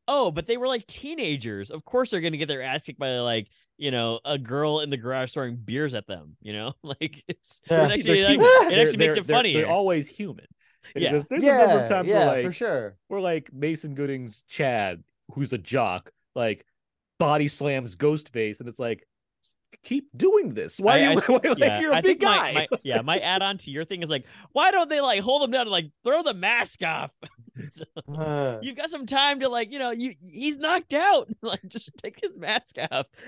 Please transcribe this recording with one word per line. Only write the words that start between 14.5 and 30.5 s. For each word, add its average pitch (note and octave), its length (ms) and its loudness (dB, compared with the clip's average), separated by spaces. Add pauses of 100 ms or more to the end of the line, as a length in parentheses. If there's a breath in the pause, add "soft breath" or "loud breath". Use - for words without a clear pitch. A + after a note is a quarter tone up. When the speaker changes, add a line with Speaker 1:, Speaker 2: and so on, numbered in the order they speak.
Speaker 3:
who's C3+ 200 -4
a B2 60 0
jock, G2+ 500 -2 (260)
like, A2+ 300 -2 (540)
body D3 280 2
slams C3+ 480 -4
Ghostface, D3 640 -2
and A#2+ 100 -14
it's A2 100 -12
like, A#2 260 -6 (800)
"Keep C4+ 240 -4 (100)
doing F#4 380 4
this. - 240 -6
Why A3 160 6 (100)
Speaker 1:
I, D#3 60 4
Speaker 3:
you, F3 80 4
Speaker 1:
I, A#3+ 140 2
Speaker 3:
<laughs> B3+ 160 4
like, B3+ 100 2
Speaker 1:
yeah, - 200 2
Speaker 3:
you're D#4 120 0
a C#4 60 4
Speaker 1:
I - 40 2
Speaker 3:
big F#4 180 4
Speaker 1:
think - 40 -4
my, - 140 6
Speaker 3:
guy." - 160 0
Speaker 1:
my, D3+ 140 -2 (140)
yeah, A#2 200 0
my D#3+ 180 0
add-on F#3+ 400 0
to D3 120 -14
your D3+ 140 -6
thing F3+ 160 -8
is D#3 80 -6
like, C#3 160 -4 (280 loud breath)
"Why E4 180 4
don't F4 180 2
they, D4+ 120 0
like, A#3+ 180 2
hold C4 240 0
him A#3 80 0
down B3+ 120 0
and, A3 60 -8
like, E3 220 -4 (120)
throw D4+ 200 2
the C#4 100 -2
mask G3+ 480 -2
off?" D3+ 300 -6 (100)
<laughs> - 520 -20
So, D#3+ 100 -18 (240)
Speaker 2:
Uh. C#3+ 540 -4
Speaker 1:
you've C4 160 -12
got D4+ 120 -6
some D4 160 -10
time C#4 360 0
to, C4 80 0
like, A#3 220 -4
you C#4 80 -8
know, B3 120 -4
you, A#3 280 -6
he's B3 380 -8